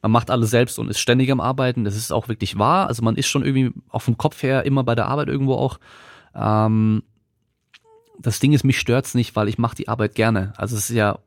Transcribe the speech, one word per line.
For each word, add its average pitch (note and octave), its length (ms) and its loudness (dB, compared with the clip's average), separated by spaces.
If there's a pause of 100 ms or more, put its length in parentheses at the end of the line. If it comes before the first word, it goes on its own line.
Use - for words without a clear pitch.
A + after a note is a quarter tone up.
Man A2 100 0
macht A2+ 180 2
alles A#2 220 0
selbst B2 260 2
und A2+ 120 -4
ist G#2+ 100 -4
ständig B2+ 320 2
am B2+ 80 0
Arbeiten. B2+ 440 -2
Das G2+ 120 -2
ist A2 160 -6
auch - 160 -2
wirklich G2+ 320 -6
wahr. E3 280 2
Also A#2 140 -6
man A2+ 140 0
ist C3 120 -2
schon C#3 160 0
irgendwie C3+ 280 0 (180)
auch A2+ 140 -6
vom A#2 140 0
Kopf - 260 -4
her C3+ 220 0
immer C3+ 180 0
bei A#2 120 0
der A2+ 120 -2
Arbeit C#3+ 220 -2
irgendwo C3+ 260 0
auch. - 240 -2 (560)
Ähm, A2 680 2 (1160)
das - 200 -2
Ding C#3 140 4
ist, C#3 100 4
mich C3+ 160 2
stört's B2+ 360 -2
nicht, B2 200 0
weil G#2+ 120 0
ich A2 100 -4
mach A#2 160 -2
die - 140 -10
Arbeit A2 260 -2
gerne. G#2+ 440 0
Also A2 180 -6
es G#2 140 -4
ist A#2+ 60 -4
ja G#2 320 2